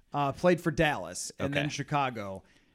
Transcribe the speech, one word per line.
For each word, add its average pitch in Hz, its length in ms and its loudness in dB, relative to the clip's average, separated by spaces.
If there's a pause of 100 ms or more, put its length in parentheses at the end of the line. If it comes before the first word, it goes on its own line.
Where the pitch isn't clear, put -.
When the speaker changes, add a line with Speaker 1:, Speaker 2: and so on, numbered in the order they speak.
(120)
Speaker 1:
uh, 143 200 0
played 180 280 4
for 165 120 0
Dallas 117 680 0
and 139 160 -2
then 143 120 2
Speaker 2:
Okay. 143 40 -4
Speaker 1:
Chicago. 123 720 -2 (320)